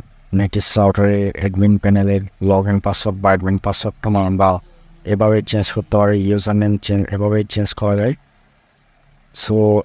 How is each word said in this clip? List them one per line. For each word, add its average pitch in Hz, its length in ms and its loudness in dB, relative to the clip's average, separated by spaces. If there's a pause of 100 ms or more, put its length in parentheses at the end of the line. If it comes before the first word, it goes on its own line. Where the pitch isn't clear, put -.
(400)
নেটিস 101 260 -2 (120)
রাউটারে 101 400 2 (220)
অ্যাডমিন 98 420 2
প্যানেলের 98 400 2 (280)
log 98 220 2
in 101 140 2
পাসওয়ার্ড 101 360 -4
বা 101 100 2
অ্যাডমিন 95 320 0
পাসওয়ার্ডটা 104 440 -6 (220)
আমরা 95 200 2 (640)
এভাবে 107 260 2 (120)
চেঞ্জ 104 160 0 (100)
করতে 107 240 -4
পারি, 104 160 2 (120)
ইউজার 101 340 0
নেম 104 100 2 (120)
চেঞ্জ, 101 180 0 (120)
এভাবেই 104 380 0
চেঞ্জ 104 160 -2 (120)
করা 101 200 0
যায়। 120 140 0 (1300)
So, 107 120 -2 (300)